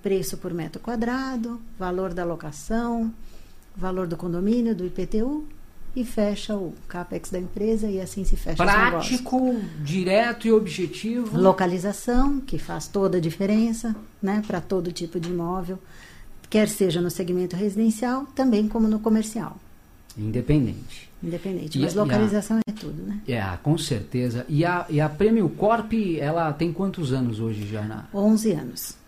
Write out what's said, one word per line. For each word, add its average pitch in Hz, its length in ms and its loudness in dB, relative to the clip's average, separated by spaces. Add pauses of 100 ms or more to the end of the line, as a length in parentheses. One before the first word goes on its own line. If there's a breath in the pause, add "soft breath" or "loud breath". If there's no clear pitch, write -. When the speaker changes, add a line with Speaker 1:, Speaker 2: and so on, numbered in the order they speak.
Speaker 1:
Preço 190 360 0
por 180 140 -6
metro 160 280 -6
quadrado, 240 800 -2 (180)
valor 185 340 -2
da 180 120 -4
locação, 226 880 -2 (640 soft breath)
valor 185 320 -2
do 170 80 -4
condomínio, 202 580 0
do 180 100 -4
I 180 60 -4
P 185 160 -4
T 190 160 0
U, 294 220 -2 (500)
e 254 100 -2
fecha 208 520 -2
o 180 180 -4 (140)
CAPEX 175 420 -8
da 185 80 -4
empresa 208 500 0
e 190 120 -2
assim 185 240 -6
se - 100 8
fecha 160 300 0
os 196 40 6
negócios. 220 520 4
Speaker 2:
Prático, 254 340 2 (300)
direto 196 640 2
e 226 40 8
objetivo. 214 880 0
Speaker 1:
Localização, 190 1000 4
que - 180 -2
faz 160 300 -6
toda 190 300 2
a - 20 4
diferença, 220 760 0 (260)
né, 208 240 0
pra 185 160 -2
todo 180 300 -2
tipo 170 300 -6
de 165 100 -6
imóvel, 180 480 -4 (720 loud breath)
quer 214 180 4
seja 180 320 2
no 175 100 0
segmento 180 440 -2
residencial, 220 680 0 (100)
também 220 320 4
como 220 220 2
no 214 100 2
comercial. 214 580 0 (640)
Speaker 2:
Independente. 113 920 0 (120)
Speaker 1:
Independente, 170 560 -4
Speaker 2:
E 135 40 2
Speaker 1:
mas 165 100 0
Speaker 2:
a, 180 40 -2
e - 20 2
a 214 40 4
Speaker 1:
localização 208 560 2 (100)
é 208 40 -6
tudo, 156 300 -8
né? 202 240 -6
Speaker 2:
É, 117 160 -2 (200)
com 156 160 4
certeza. 123 720 -2
E 156 160 2
a, 175 260 0
e 147 100 2
a 156 80 4
Premium 202 400 4
Corp, 220 440 2 (280)
ela 156 320 0
tem 165 200 0
quantos 175 420 -2
anos 120 260 0
hoje 107 260 -2
já 104 160 -4
na 107 300 -8
Speaker 1:
Onze 214 400 4
anos. - 420 -6 (140)